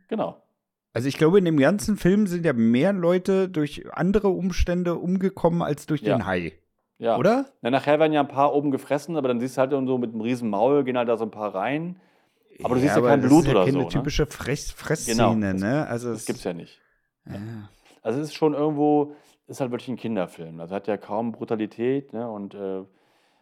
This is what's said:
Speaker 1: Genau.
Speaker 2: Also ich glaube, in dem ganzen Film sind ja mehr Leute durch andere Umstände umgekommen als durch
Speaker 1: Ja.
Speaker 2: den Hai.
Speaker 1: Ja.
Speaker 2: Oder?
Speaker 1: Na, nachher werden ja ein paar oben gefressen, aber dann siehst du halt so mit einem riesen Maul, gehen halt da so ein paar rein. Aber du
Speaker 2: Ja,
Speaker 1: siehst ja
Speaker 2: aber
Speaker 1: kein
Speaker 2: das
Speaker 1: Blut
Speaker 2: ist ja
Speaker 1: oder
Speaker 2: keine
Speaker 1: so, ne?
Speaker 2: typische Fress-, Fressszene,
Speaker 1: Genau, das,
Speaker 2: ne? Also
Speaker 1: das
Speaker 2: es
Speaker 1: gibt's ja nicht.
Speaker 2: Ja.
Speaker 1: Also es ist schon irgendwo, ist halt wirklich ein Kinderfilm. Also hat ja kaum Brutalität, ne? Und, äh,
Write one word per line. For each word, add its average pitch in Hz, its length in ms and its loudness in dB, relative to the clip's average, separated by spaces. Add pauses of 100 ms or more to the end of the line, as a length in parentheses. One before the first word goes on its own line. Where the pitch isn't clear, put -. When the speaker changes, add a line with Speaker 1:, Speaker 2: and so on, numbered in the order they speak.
Speaker 1:
Genau. 190 340 -6 (520)
Speaker 2:
Also 120 160 -2
ich - 80 -6
glaube, 175 220 6
in 185 60 4
dem 160 120 2
ganzen 190 400 2
Film 202 280 4
sind 175 200 -4
ja 151 80 2
mehr 120 400 4
Leute 185 560 0
durch 151 340 -4 (100)
andere 196 360 2
Umstände 175 640 0
umgekommen 180 680 0
als - 260 -4
durch 151 140 -2
Speaker 1:
Ja. - 160 2
Speaker 2:
den - 80 -2
Hai. 90 280 -4 (460)
Speaker 1:
Ja. 117 180 2
Speaker 2:
Oder? 226 300 2 (140)
Speaker 1:
Na, 120 80 -2
nachher 143 300 2
werden 156 140 4
ja 147 80 4
ein 139 80 -2
paar 135 260 2
oben 147 160 0
gefressen, 143 460 -4
aber 135 100 0
dann 120 140 0
siehst 131 160 -4
du 135 40 0
halt 135 100 0
so 131 260 0
mit 120 160 -4
einem 113 80 -6
riesen 120 280 -4
Maul, 127 360 2
gehen 127 120 -2
halt 120 120 0
da 113 80 2
so 113 80 -4
ein 104 60 -8
paar 104 220 -8
rein. 147 460 -6 (600)
Aber 120 140 0
du 127 60 2
Speaker 2:
Ja, - 0 -
Speaker 1:
siehst 127 140 2
ja 113 40 6
Speaker 2:
aber 120 100 4
Speaker 1:
kein 139 120 6
Speaker 2:
das 127 80 2
Speaker 1:
Blut 160 120 10
Speaker 2:
ist - 60 -2
ja 139 60 2
Speaker 1:
oder 92 120 6
Speaker 2:
keine - 120 2
Speaker 1:
so, 135 60 0
ne? - 60 -4
Speaker 2:
typische 147 360 0
Fress-, - 460 -6
Fressszene, 117 640 0
Speaker 1:
Genau, 101 180 0
das, 95 80 -2
Speaker 2:
ne? 135 260 -2
Also 120 220 -6
Speaker 1:
das 110 120 -6
Speaker 2:
es - 40 -14
Speaker 1:
gibt's 120 180 -6
ja 92 100 -4
nicht. 85 260 -16 (460)
Speaker 2:
Ja. 95 100 -12 (640)
Speaker 1:
Also 117 180 -2
es 156 100 -6
ist - 60 -14
schon 156 180 2
irgendwo, 147 640 2 (320)
ist 127 140 -14
halt 123 100 -2
wirklich 120 180 -8
ein 117 60 -6
Kinderfilm. 87 640 -6
Also 85 160 -10
hat 98 120 -6
ja 104 100 -2
kaum 113 340 -6
Brutalität, 117 840 -6
ne? 117 160 -8
Und, 101 240 -12
äh, 95 260 -8 (640)